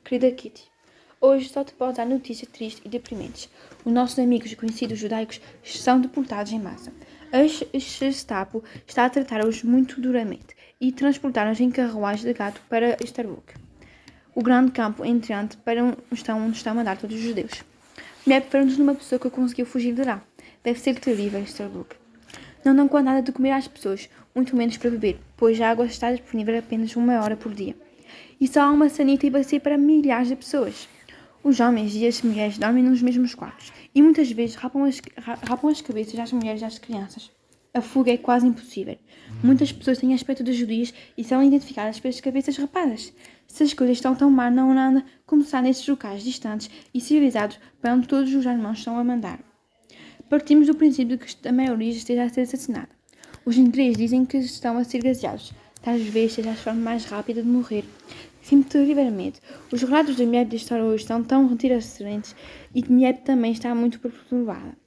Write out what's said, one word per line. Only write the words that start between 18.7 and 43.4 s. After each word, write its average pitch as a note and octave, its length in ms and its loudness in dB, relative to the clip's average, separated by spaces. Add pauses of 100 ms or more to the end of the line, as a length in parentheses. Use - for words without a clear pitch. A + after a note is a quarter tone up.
pessoa C4 260 -4
que B3+ 100 -4
conseguiu B3 360 -4
fugir A#3+ 280 -4
de B3+ 100 -2
lá. G#3+ 200 -6 (400)
Deve A#3+ 160 -2
ser B3 200 -2
terrível, G3+ 400 -2
Easterbrook. G3+ 560 -12 (680)
Não C4+ 120 6
dão C#4 120 6
quase C#4+ 180 4
nada C4 160 2
de C4 100 -4
comer C4 200 0
às C4+ 160 -2
pessoas, - 420 -10 (240)
muito B3+ 220 -2
menos A#3 220 0
para A#3+ 120 -2
beber, G#3+ 300 -2 (180)
pois A3+ 240 4
a A3+ 80 2
água A#3 160 0
está A#3+ 260 -4
disponível A3+ 460 -4
apenas A3+ 380 -4
uma A#3+ 260 2
hora G#3+ 160 -2
por G#3+ 160 -10
dia. G3+ 220 -8 (680)
E C4 60 2
só D4 140 4
há C#4+ 100 6
uma D4 180 6
sanita C#4 380 2
e - 20 2
bacia C#4 300 0
para D4 180 0
milhares C#4+ 520 4
de C4 60 -2
pessoas. - 520 -6 (560)
Os C#4 160 4
homens A3 360 2
e A3+ 120 0
as A#3 160 -2
mulheres G#3+ 340 -2
dormem A#3 260 2
nos B3+ 200 4
mesmos B3 320 0
quartos - 360 -18 (220)
e C#4 80 6
muitas D4+ 300 6
vezes A3+ 240 -4
rapam C#4 280 -4
as, C4+ 160 0 (160)
ra-, A#3 220 -12 (100)
rapam B3+ 220 0
as D4+ 100 0
cabeças A3 360 -8
das A#3 160 -6
mulheres A3 280 -4
e A3+ 60 -8
das A3 140 -12
crianças. G3+ 500 -12 (420)
A B3 100 -2
fuga B3 300 0
é A#3+ 60 2
quase B3 300 2
impossível. - 500 -4 (460)
Muitas C4+ 280 4
pessoas C4 280 -2
têm C4 160 2
aspecto C4 280 -4
de B3 100 -2
judias A#3 380 -2 (240)
e A#3 80 -8
são B3+ 200 2
identificadas C4+ 560 2
pelas B3+ 200 -6
cabeças C4+ 380 -4
rapadas. C#4+ 560 -4 (320)